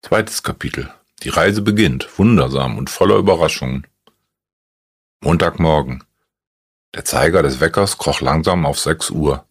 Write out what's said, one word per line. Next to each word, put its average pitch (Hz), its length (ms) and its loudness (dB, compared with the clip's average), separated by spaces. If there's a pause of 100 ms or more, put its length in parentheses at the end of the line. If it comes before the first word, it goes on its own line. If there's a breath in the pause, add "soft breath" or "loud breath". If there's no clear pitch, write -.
Zweites - 400 -2
Kapitel. - 480 -8 (320)
Die - 60 -10
Reise 101 320 2
beginnt, 104 580 0
wundersam 67 600 2
und 67 100 -8
voller 101 280 2
Überraschungen. 78 720 0 (1400)
Montagmorgen. 78 800 0 (920)
Der - 100 -14
Zeiger 85 380 2
des 67 180 0
Weckers - 380 0
kroch - 240 -4
langsam 80 420 0
auf 71 160 -4
sechs - 300 -4
Uhr. 71 400 -2